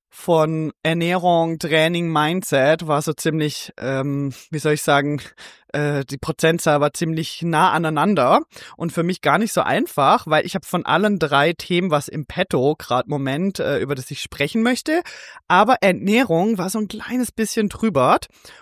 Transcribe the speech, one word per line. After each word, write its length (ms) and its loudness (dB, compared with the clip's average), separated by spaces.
von 560 0
Ernährung, 760 0
Training, 540 0
Mindset, 720 2
war 160 0
so 120 -4
ziemlich, 680 -4
ähm, 520 -4
wie 80 -6
soll 140 2
ich 100 -2
sagen, 360 2
äh, 360 -2
die 140 -10
Prozentzahl 600 2
war 120 2
ziemlich 480 -4
nah 300 2
aneinander 720 2
und 160 -6
für 80 -2
mich 200 -2
gar 180 4
nicht 140 -2
so 80 2
einfach, 640 2
weil 180 2
ich 80 -8
hab 120 -6
von 200 -4
allen 320 2
drei 360 2
Themen 360 -2
was 200 0
im 180 -8
Petto 500 0
grad 300 -2
Moment, 520 -4
äh, 200 -2
über 160 -4
das 160 -10
ich 100 -10
sprechen 400 -4
möchte, 400 0
aber 340 4
Ernährung 800 2
war 100 -4
so 80 -4
ein 100 -2
kleines 440 -6
bisschen 360 -2
drüber 520 2